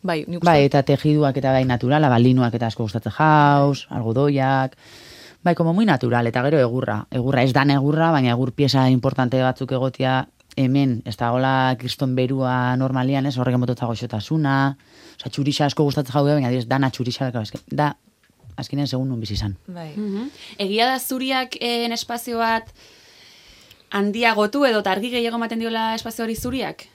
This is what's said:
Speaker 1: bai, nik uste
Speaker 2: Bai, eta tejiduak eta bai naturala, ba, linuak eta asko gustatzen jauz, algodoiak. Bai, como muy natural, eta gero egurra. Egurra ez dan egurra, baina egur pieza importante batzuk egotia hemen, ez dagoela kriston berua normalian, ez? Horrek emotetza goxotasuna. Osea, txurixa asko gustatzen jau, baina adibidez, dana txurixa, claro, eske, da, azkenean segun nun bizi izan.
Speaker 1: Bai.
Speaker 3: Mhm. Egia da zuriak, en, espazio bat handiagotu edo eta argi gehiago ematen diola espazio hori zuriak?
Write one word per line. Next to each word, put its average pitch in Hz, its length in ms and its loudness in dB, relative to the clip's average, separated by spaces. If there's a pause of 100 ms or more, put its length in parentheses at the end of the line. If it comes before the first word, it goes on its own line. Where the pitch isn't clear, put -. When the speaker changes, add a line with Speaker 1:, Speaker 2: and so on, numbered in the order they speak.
Speaker 1:
bai, 165 240 -4
nik 175 120 -8
uste 165 80 0
Speaker 2:
Bai, 151 180 8
eta 139 180 4
tejiduak 147 540 2
eta 135 160 0
bai 131 140 2
naturala, 131 420 2
ba, 120 100 4
linuak 123 360 4
eta 117 140 -2
asko 113 160 -6
gustatzen 107 280 -6
jauz, 143 800 4
algodoiak. 131 840 0 (680)
Bai, 175 100 2
como 165 200 0
muy 220 100 2
natural, 120 420 2
eta 123 160 0
gero 147 160 2
egurra. 123 520 0
Egurra 127 320 0
ez 131 100 2
dan 139 180 2
egurra, 147 400 2
baina 131 200 2
egur 123 220 0
pieza 135 360 2
importante 131 540 0
batzuk 127 300 -2
egotia 131 560 -2 (260)
hemen, 131 520 0
ez 101 100 -8
dagoela 131 600 0
kriston 127 360 -4
berua 127 600 0
normalian, 131 480 0
ez? 135 140 -4
Horrek 127 160 0
emotetza 123 320 -2
goxotasuna. 135 920 -2 (400)
Osea, - 160 -12
txurixa 143 320 -2
asko 143 200 0
gustatzen 139 280 -2
jau, 143 140 2
baina 143 220 2
adibidez, 120 200 -2
dana 131 220 2
txurixa, 127 400 -4
claro, 117 120 -6
eske, - 160 -12 (120)
da, 143 260 -2 (600)
azkenean 143 300 -4
segun 131 220 -4
nun 123 120 -4
bizi 104 120 -8
izan. 98 240 -4 (100)
Speaker 1:
Bai. 170 300 -14
Speaker 3:
Mhm. 208 320 -6 (300)
Egia 208 280 0
da 262 120 -2
zuriak, 262 600 -4
en, 233 340 -4
espazio 233 440 -8
bat 226 280 0 (1300)
handiagotu 214 760 0
edo 220 140 2
eta 196 120 0
argi 202 180 -2
gehiago 233 260 -2
ematen 226 220 -4
diola 226 360 -4
espazio 226 300 -8
hori 226 120 -4
zuriak? 247 580 -8